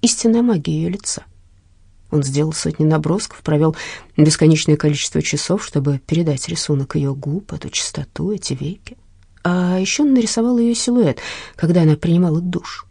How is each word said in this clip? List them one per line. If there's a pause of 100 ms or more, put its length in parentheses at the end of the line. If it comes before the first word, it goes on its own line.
истинная
магия
её
лица. (840)
Он
сделал
сотни
набросков,
провёл (440)
бесконечное
количество
часов,
чтобы
передать
рисунок
её
губ,
эту
чистоту,
эти
веки. (440)
А
ещё
он
нарисовал
её
силуэт, (380)
когда
она
принимала
душ.